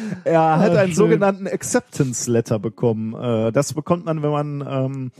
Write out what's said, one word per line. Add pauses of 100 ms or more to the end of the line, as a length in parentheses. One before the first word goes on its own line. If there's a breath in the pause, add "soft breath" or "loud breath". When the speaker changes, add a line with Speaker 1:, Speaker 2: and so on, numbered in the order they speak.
(240 loud breath)
Speaker 1:
Er
hat
Speaker 2:
Ah,
Speaker 1:
einen
Speaker 2:
schön.
Speaker 1:
sogenannten
Acceptance
Letter
bekommen.
Äh,
das
bekommt
man,
wenn
man,
ähm,